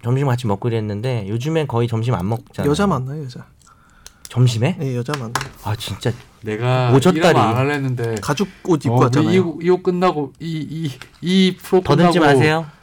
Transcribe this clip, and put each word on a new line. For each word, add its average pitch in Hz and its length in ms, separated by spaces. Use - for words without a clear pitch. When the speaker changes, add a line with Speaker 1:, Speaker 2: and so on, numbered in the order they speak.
Speaker 1:
점심 131 260
같이 120 200
먹고 101 220
이랬는데 110 580
요즘엔 139 400
거의 117 220
점심 113 240
안 92 160
먹잖아요. 117 420
Speaker 2:
여자 196 160
만나요, 139 380
여자. - 200
Speaker 1:
점심에? 123 500
Speaker 2:
네, 135 160
여자 120 160
만나요. 120 220
Speaker 1:
아, 104 100
진짜 110 380
Speaker 3:
내가 123 520
Speaker 1:
오졌다리. 160 240
Speaker 3:
이러면 165 220
안 117 160
할랬는데 131 640
Speaker 2:
가죽 147 260
옷 156 220
입고 117 100
Speaker 3:
어, 127 60
Speaker 2:
왔잖아요. 143 280
Speaker 3:
이, 170 40
이 175 40
옷 180 140
끝나고 175 560
이, 160 300
이, 156 220
이 185 420
프로 185 200
Speaker 1:
더듬지 175 380
Speaker 3:
끝나고 143 180
Speaker 1:
마세요. 156 280